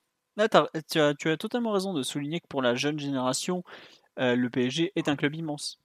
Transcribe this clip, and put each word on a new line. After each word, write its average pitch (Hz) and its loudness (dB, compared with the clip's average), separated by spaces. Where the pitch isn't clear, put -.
Là, 208 2
t'as, 160 6
tu 165 2
as, 147 6
tu 151 -2
as 160 0
totalement 233 -4
raison 196 0
de 147 -2
souligner 147 -4
que - -12
pour 139 -2
la 123 4
jeune 143 0
génération, 139 -2
euh, 123 2
le 123 2
P 123 2
S 131 -2
G 165 0
est 160 -2
un 143 0
club 147 0
immense. 156 -8